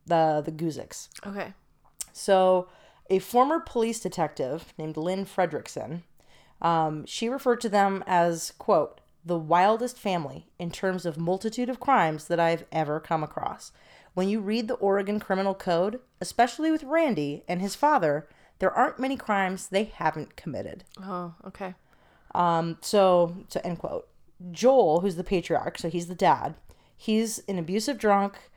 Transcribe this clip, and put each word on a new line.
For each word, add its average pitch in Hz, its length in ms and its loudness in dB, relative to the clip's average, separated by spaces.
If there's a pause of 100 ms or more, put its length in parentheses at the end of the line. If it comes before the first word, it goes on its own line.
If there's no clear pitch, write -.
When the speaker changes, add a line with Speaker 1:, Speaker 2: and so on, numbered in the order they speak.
Speaker 1:
the, 160 400 2
the 160 80 -8
Guzicks. 156 560 -8 (180)
Speaker 2:
Okay. 196 280 -10 (580)
Speaker 1:
So 185 560 4 (400)
a 190 100 2
former 269 420 2
police 226 380 -2
detective 156 760 -4
named 156 220 -8
Lynn 185 260 -2
Fredrickson 151 800 -4 (580)
um, 156 460 0
she - 220 -6
referred 247 340 0
to 233 60 -2
them 196 380 2
as, 170 520 2
quote, - 420 2 (240)
"the 170 140 -2
wildest 196 600 2
family 160 500 -4 (100)
in 170 120 -6
terms 185 360 -4
of 156 120 -4
multitude 208 500 -2
of 254 120 -6
crimes 165 460 2
that 170 140 0
I've 165 320 2
ever 156 280 -2
come 156 220 -2
across. - 500 -8 (420)
When 185 140 0
you 214 120 0
read 214 260 -2
the 240 80 -2
Oregon 202 460 0
Criminal 196 340 0
Code, 190 460 0 (200)
especially 269 500 0
with 311 120 0
Randy 247 640 0
and 180 140 -4
his 196 160 -6
father, 170 520 2 (300)
there - 140 2
aren't 254 260 2
many 262 180 -2
crimes 190 520 -2
they 196 160 0
haven't 156 520 -4
committed." 131 480 -10 (160)
Speaker 2:
Oh, 180 340 -8 (120)
okay. 185 280 -12 (600)
Speaker 1:
Um, 165 460 0
so, 180 560 4 (120)
so - 140 -6
end 170 160 -6
quote. - 300 -8 (420)
Joel, 185 500 4
who's 185 160 -2
the 175 80 -6
patriarch, 170 540 -2
so 170 100 -4
he's 170 200 -4
the 180 60 -10
dad, 160 400 2 (420)
he's 220 420 0 (100)
an 190 100 -2
abusive 208 400 -2
drunk. 202 400 2 (180)